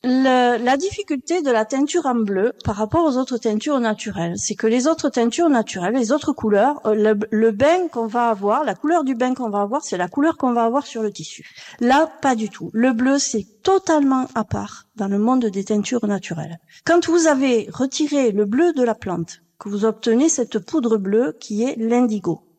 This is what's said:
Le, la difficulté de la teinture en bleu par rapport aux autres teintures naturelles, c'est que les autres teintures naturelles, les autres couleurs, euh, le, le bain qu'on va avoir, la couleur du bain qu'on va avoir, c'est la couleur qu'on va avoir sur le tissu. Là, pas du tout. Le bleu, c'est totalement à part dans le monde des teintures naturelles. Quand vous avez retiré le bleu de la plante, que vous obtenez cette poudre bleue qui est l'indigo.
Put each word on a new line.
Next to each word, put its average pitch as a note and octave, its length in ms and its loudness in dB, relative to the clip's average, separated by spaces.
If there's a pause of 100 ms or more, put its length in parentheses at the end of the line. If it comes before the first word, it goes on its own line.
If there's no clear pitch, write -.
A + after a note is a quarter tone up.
Le, B3+ 560 4
la B3 140 2
difficulté E4+ 640 -4
de C#4 80 0
la A3 140 2
teinture C#4 440 0
en B3 80 0
bleu G3+ 360 0 (140)
par G3+ 100 -2
rapport A3 300 0
aux C4+ 100 2
autres B3+ 220 -2
teintures A3+ 420 -2
naturelles, G3+ 560 -4
c'est G3+ 200 -6
que A3 120 -2
les A#3+ 180 2
autres D#4+ 220 0
teintures B3 400 0
naturelles, G#3+ 460 0
les A#3+ 180 0
autres D4 220 0
couleurs, A3 520 2
euh, G#3+ 80 2
le, G#3+ 240 2 (140)
le A3 200 4
bain D#4 380 2
qu'on A#3 180 -4
va A#3+ 200 0
avoir, G#3+ 380 0
la G3 100 -2
couleur D#4 300 0
du C4 100 0
bain B3+ 180 0
qu'on B3+ 160 -4
va G3+ 120 -2
avoir, A3+ 200 -2
c'est - 140 -6
la F3+ 140 -2
couleur D#4 260 2
qu'on B3+ 160 0
va A#3 140 2
avoir B3+ 200 0
sur A3+ 180 -8
le G#3 60 -2
tissu. - 400 -14 (300)
Là, C#4+ 320 2 (100)
pas C4 140 2
du G#3+ 140 -4
tout. - 240 -12
Le A#3+ 180 2
bleu, B3+ 260 2
c'est A3 280 -4 (180)
totalement D4+ 720 2
à A3 80 -2
part - 440 -8 (100)
dans G3 100 -4
le G3+ 120 0
monde A#3+ 260 2
des G3 180 -2
teintures G#3+ 420 -2
naturelles. E3+ 540 -6 (260)
Quand E4+ 220 2
vous E4 200 4
avez C4 440 2
retiré C4+ 640 0
le G#3 100 2
bleu D4 300 2
de C4 100 0
la A3+ 120 0
plante, F3+ 440 -8 (180)
que - 120 -12
vous G3+ 160 -2
obtenez A3+ 420 2
cette A#3+ 320 -2
poudre A#3 380 0
bleue G#3+ 420 0
qui G#3+ 240 -4
est C4 140 -2
l'indigo. A3 640 0 (180)